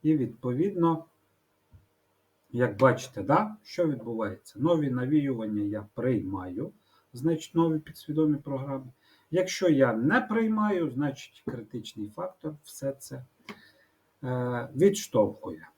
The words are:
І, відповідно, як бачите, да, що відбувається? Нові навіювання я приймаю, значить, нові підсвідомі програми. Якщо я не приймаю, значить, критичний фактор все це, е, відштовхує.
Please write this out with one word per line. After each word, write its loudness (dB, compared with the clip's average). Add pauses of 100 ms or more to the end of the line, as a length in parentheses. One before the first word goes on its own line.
І, 4
відповідно, 0 (1500)
як 0
бачите, 4
да, 0
що -2
відбувається? -6
Нові 2
навіювання 0
я -4
приймаю, -2 (400)
значить, -2
нові 2
підсвідомі -2
програми. -8 (380)
Якщо 0
я 6
не 4
приймаю, 0
значить, -6
критичний -10
фактор -10 (100)
все -6
це, -12 (1000)
е, -2
відштовхує. 2